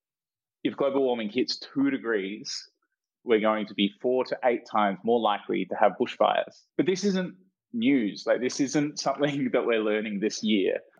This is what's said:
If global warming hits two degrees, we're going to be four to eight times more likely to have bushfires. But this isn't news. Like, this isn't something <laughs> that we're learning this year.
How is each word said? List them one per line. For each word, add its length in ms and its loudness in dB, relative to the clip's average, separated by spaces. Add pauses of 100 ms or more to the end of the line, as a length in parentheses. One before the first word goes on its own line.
(640)
If 120 -2
global 280 0
warming 240 -2
hits 320 -2
two 300 0
degrees, 800 -4 (560)
we're 160 4
going 260 0
to 80 -16
be 160 2 (100)
four 240 0
to 200 -6
eight 260 2
times 340 2
more 160 2
likely 440 -2
to 120 -8
have 240 6
bushfires. 640 0 (140)
But 100 2
this 180 0
isn't 300 0 (380)
news. 540 0
Like, 140 2
this 180 -4
isn't 400 -2
something 520 -2
<laughs> 20 -2
that 120 2
we're 180 0
learning 380 -2
this 220 -4
year. 360 2 (220)